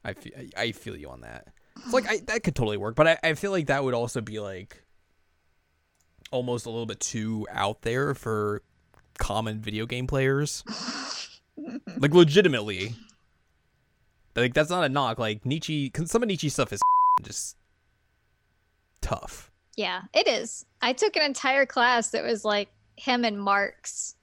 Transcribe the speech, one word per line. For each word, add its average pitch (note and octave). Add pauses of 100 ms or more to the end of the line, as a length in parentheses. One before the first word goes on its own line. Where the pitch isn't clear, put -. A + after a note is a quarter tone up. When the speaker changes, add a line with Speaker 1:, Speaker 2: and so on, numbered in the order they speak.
Speaker 1:
I G2
fe-, C3
I, G2+
I A#2
feel -
you D2
on B1+
that. A1+ (340)
It's A#3+
like, A#3
I, A3
that A3+
could D#3+
totally G#2
work, G#2+
but D#3
I, E3
I D#3+
feel G3+
like F3
that C#3
would B2+
also A#2
be, G#2+
like, G2 (1500)
almost B2
a A#2+
little A#2
bit G2+
too A2
out G#2
there C3+
for G#2+ (560)
common G#2+
video G#2+
game B2
players. C3+
Speaker 2:
<laughs> - (680)
Speaker 1:
Like, D3
legitimately. B2+ (1400)
Like, B2
that's D3+
not F3
a C#3
knock. C3
Like, G#2+
Nietzsche, D3
'cause E3
some A#3
of A#3
Nietzsche's E3
stuff B2+
is - (200)
<laughs> B5
just - (1500)
tough. - (260)
Speaker 2:
Yeah, F#3 (100)
it -
is. A3+ (160)
I B3
took G4+
an D#4
entire C#4
class A#3+
that -
was, A3+
like, G#3 (280)
him B3
and G#3
Marx. -